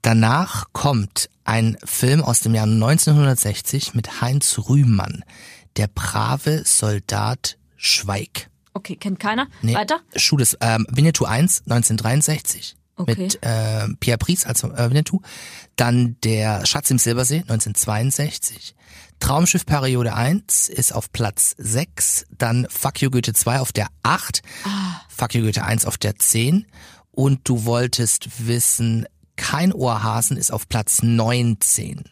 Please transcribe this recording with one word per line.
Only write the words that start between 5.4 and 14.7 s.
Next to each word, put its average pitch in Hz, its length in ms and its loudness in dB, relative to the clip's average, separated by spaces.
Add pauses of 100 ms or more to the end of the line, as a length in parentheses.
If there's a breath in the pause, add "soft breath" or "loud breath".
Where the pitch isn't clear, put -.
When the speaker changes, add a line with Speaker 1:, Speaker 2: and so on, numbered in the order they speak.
Speaker 1:
Der 104 100 2
brave 135 760 -2
Soldat 107 920 -2 (200)
Schweig. - 720 -4 (240)
Speaker 2:
Okay, 190 240 -10
kennt 190 220 -6
keiner. 240 280 -2 (140)
Speaker 1:
Nee, 113 140 0
Speaker 2:
Weiter? 302 240 -2 (160)
Speaker 1:
Schuh - 220 2
des, 127 240 2
ähm, 113 280 2
Winnetou 139 360 4
eins, 120 400 0
neunzehnhundertdreiundsechzig. 120 1080 0 (220)
Speaker 2:
Okay. 117 200 -2
Speaker 1:
Mit, 190 260 -4
äh, 110 440 -2 (120)
Pierre 117 180 0
Brice - 280 -2
als, - 180 -2
äh, 120 260 -2